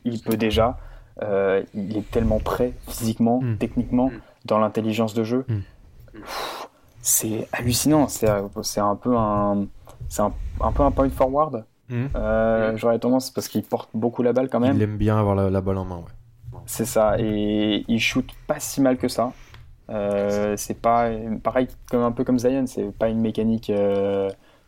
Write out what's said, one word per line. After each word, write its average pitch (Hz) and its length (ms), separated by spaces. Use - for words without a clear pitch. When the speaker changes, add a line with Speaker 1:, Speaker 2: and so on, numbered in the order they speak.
Speaker 1:
il 117 160
peut 113 160
déjà, 110 420
euh, 98 400
il 107 240
est 101 120
tellement 110 300
prêt 123 320
physiquement, 117 540
Speaker 2:
Mhm. 117 160
Speaker 1:
techniquement, 120 520
Speaker 3:
Mhm. 117 120
Speaker 1:
dans 107 140
l'intelligence 110 540
de 113 120
jeu. 123 240
Speaker 2:
Mhm. 107 120
Speaker 1:
Pff, - 560
c'est 110 500
hallucinant. 127 560
C'est, - 200
c'est - 160
un 101 160
peu 123 220
un, 104 480
c'est - 140
un, 104 120
un 113 100
peu 147 120
un 139 80
point 135 180
forward. 135 560
Speaker 2:
Mhm. 123 260
Speaker 1:
Euh, 110 560
Speaker 3:
Mhm. 110 60
Speaker 1:
j'aurais 117 220
tendance, 127 320
parce - 180
qu'il 104 140
porte - 300
beaucoup 117 300
la 120 80
balle 131 180
quand 120 120
même. 127 160
Speaker 2:
Il 104 40
aime 107 160
bien 107 220
avoir 101 160
la, 98 140
la 95 120
balle 95 160
en 92 80
main, 90 120
ouais. - 680
Speaker 1:
C'est - 200
ça, 107 340
et 104 680
il 113 120
shoot 127 300
pas 147 120
si - 200
mal 127 180
que 127 120
ça. 120 240
Euh, 104 680
c'est - 240
pas, 117 300
pareil, 123 240
comme, 120 140
un 120 100
peu 127 100
comme 127 160
Zion, 127 280
c'est 101 280
pas 113 140
une 110 100
mécanique, 110 500
euh, 101 600